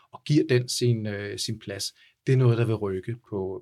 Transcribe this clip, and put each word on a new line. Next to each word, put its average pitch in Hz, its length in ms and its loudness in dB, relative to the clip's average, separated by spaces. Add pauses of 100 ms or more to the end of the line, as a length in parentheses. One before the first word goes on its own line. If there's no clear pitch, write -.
(120)
og - 140 -20
giver 151 240 4
den 123 200 2
sin, 113 380 0
øh, 101 320 -8
sin 110 200 -6
plads, - 340 -8 (340)
det 135 60 4
er 127 40 6
noget, 120 200 6
der 113 80 2
vil 113 100 0
rykke 98 400 -6 (140)
på, 95 320 -6